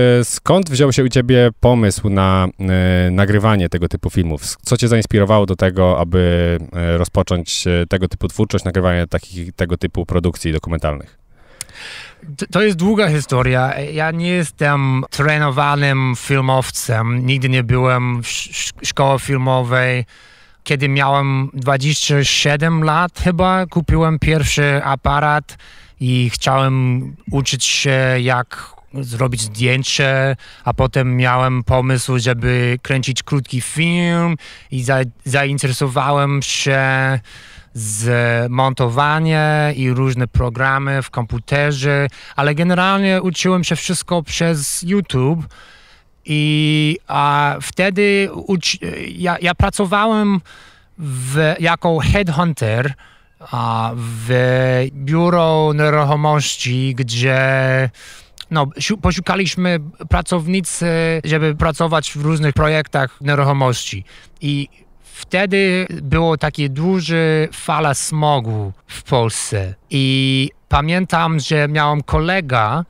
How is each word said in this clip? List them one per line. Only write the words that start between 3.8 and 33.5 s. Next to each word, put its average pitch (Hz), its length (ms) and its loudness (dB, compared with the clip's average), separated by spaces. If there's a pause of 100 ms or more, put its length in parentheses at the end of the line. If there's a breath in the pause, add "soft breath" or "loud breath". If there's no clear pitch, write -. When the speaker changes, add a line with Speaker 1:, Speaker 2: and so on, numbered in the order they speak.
Speaker 1:
typu 85 220 -4
filmów? 82 340 -2
S-, - 180 -8
co - 160 0
cię 120 100 2
zainspirowało 107 580 4
do 95 100 -2
tego, 90 440 2
aby, 87 580 2 (160)
e, 85 240 0
rozpocząć, 90 680 -2
e, 87 220 2
tego 92 180 0
typu - 200 -4
twórczość, 104 380 -2
nagrywanie 90 420 0
takich, 87 460 -6
tego 87 240 -2
typu 87 280 -4
produkcji 85 480 -2
dokumentalnych? 78 680 -4 (1160 loud breath)
Speaker 2:
To, 202 140 -6
to 180 100 0
jest 214 160 2
długa 196 320 2
historia. 131 720 0
Ja 156 320 -4
nie 170 180 -2
jestem 143 800 0
trenowanym 143 1080 0
filmowcem. 127 1080 -2
Nigdy 131 240 0
nie 131 140 2
byłem 123 600 0
w - 20 -10
sz-, - 240 -8
sz-, - 240 -8 (100)
szkoły 135 360 2
filmowej. 127 840 0 (580 soft breath)
Kiedy 143 260 0
miałem 139 640 2
dwadzieścia 139 720 0
siedem 156 600 2
lat 160 280 0 (120)
chyba, 185 420 2
kupiłem 160 540 0
pierwszy 143 640 2
aparat 147 760 0 (420 loud breath)
i 123 300 0
chciałem 131 840 0 (160)
uczyć 135 340 -2
się, 135 340 0 (200)
jak 123 560 -4 (180)
zrobić 123 480 -4
zdjęcie, 131 960 0 (280 loud breath)
a 120 100 -2
potem 127 440 0
miałem 127 460 2
pomysł, 127 560 0
żeby 123 640 0
kręcić 131 420 -2
krótki 127 380 -4